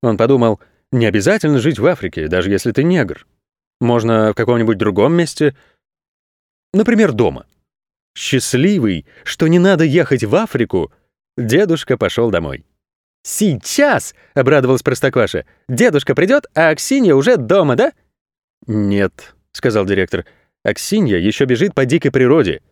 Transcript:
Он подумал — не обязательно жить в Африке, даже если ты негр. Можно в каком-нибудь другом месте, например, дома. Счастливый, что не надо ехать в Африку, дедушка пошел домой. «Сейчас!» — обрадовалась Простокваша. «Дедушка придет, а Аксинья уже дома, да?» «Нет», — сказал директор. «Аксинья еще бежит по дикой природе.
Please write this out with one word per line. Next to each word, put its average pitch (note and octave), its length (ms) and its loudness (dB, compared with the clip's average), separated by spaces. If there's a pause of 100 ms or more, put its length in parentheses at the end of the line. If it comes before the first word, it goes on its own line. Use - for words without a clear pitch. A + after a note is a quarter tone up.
Он A2+ 140 0
подумал — A#2 420 2 (320)
не A#2 160 0
обязательно C#3+ 520 0
жить B2+ 200 -2
в G#2+ 80 0
Африке, F2 400 -4
даже F2+ 240 0
если G2+ 200 -2
ты C3 120 0
негр. E3 420 -2 (540)
Можно A2+ 520 2
в G2+ 40 -4
каком-нибудь A2+ 420 0
другом G#2 360 2
месте, D#3 420 -2 (1160)
например, G#3+ 400 2
дома. F2+ 340 -2 (680)
Счастливый, B2+ 920 -2 (160)
что - 240 -4
не E3 120 4
надо F3 260 2
ехать C#3+ 380 0
в G#2+ 120 -2
Африку, G#2 560 -2 (460)
дедушка C3+ 600 0
пошел A#2 320 -2
домой. D#2+ 360 -6 (580)
«Сейчас!» — G#3 880 -4 (220)
обрадовалась C3 480 2
Простокваша. B2+ 600 -2 (240)
«Дедушка C#3+ 440 0
придет, G#3 400 0
а D#3+ 160 2
Аксинья G3 460 2
уже G#3 220 4
дома, C#3+ 380 2
да?» G3 180 0 (720)
«Нет», — G2+ 680 -2 (200)
сказал G#2+ 320 0
директор. F#2 400 -2 (380)
«Аксинья A#2+ 540 -2
еще G#2 280 0
бежит B2+ 280 0
по C3+ 120 0
дикой C3+ 260 0
природе. B2+ 500 2 (100)